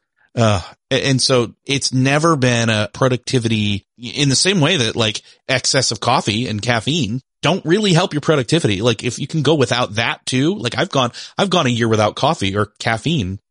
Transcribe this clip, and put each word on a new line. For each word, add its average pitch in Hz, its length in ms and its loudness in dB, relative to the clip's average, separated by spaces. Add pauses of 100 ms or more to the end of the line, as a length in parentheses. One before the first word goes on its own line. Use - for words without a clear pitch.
(360)
uh, 107 260 2 (300)
a-, 135 160 0
and 131 120 2
so 120 360 0 (100)
it's 139 260 -2
never 143 440 2
been 120 340 2
a 107 240 0
productivity 113 960 -2 (100)
in 120 320 -2
the 131 60 2
same 180 260 2
way 165 160 2
that, 113 180 -2
like, 110 280 -2 (260)
excess 131 400 0
of 113 120 -6
coffee 120 460 0
and 107 140 -6
caffeine 120 580 -2 (220)
don't 165 240 0
really 190 260 2
help 170 220 2
your 147 80 -2
productivity. 131 600 0
Like, 117 220 0
if 120 160 -4
you - 80 -6
can 160 140 -2
go 147 140 4
without 123 400 0
that 120 300 -4
too, 143 300 0
like, 123 220 -6
I've 175 120 0
gone, 123 220 0 (260)
I've 196 120 0
gone 165 180 2
a 123 40 2
year 113 180 2
without 107 260 2
coffee 104 400 0
or 104 120 0 (120)
caffeine. 113 600 -2 (120)